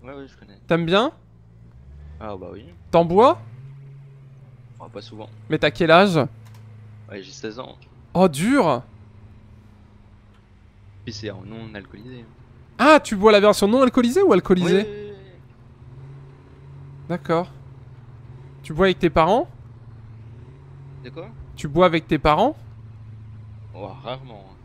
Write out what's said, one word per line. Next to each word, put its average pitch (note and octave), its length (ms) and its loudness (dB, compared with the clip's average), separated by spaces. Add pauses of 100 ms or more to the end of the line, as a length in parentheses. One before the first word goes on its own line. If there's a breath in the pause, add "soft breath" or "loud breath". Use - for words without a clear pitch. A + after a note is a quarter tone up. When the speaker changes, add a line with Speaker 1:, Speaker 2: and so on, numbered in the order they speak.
Speaker 1:
Ouais, C3 100 -20
ouais, C#3 140 -18
je - 100 -20
connais. G2+ 300 -20
Speaker 2:
T'aimes E3 180 0
bien ? G3+ 260 0 (1080)
Speaker 1:
Ah G#2+ 180 -12
bah F#2 140 -16
oui. G#2+ 120 -20 (260)
Speaker 2:
T'en E3+ 140 4
bois ? A3+ 360 4 (1400)
Speaker 1:
Oh, - 140 -18
pas G2+ 80 -14
souvent. G#2+ 280 -18 (200)
Speaker 2:
Mais D#3 80 -2
t'as D3+ 140 0
quel E3+ 180 -2
âge ? F3 280 4 (920)
Speaker 1:
Ouais, G2 140 -16
j'ai - 80 -20
seize A2 260 -14
ans. - 180 -18 (380)
Speaker 2:
Oh, F#3 140 4
dur ! D#3+ 560 0 (2250)
Speaker 1:
Puis A#2 80 -12
c'est G#2 180 -12
en F#2+ 140 -16
non A2 280 -18
alcoolisé. A2 520 -20 (520)
Speaker 2:
Ah, D4 220 4
tu A3+ 160 -6
bois G#3 160 4
la G#3 80 6
version G3+ 280 4
non B3 140 2
alcoolisée B3+ 400 2
ou F#4 100 4
alcoolisée ? F#3 460 2
Speaker 1:
Oui, G#3+ 80 0
oui, G#3 220 -14
oui, G#3 60 -16
oui. F#3+ 260 -20 (1700)
Speaker 2:
D'accord. F3 400 -4 (1120)
Tu - 120 -14
bois F3 120 2
avec F#3 140 0
tes F3 100 2
parents ? F#3 380 2 (1600)
Speaker 1:
De B2+ 60 -18
quoi ? F3 200 -18 (260)
Speaker 2:
Tu - 120 -10
bois E3 200 4
avec D#3+ 200 0
tes D#3 120 0
parents ? E3+ 360 2 (1200)
Speaker 1:
Oh, G2 140 -14 (160)
rarement, A#2 460 -14
hein. G2 160 -20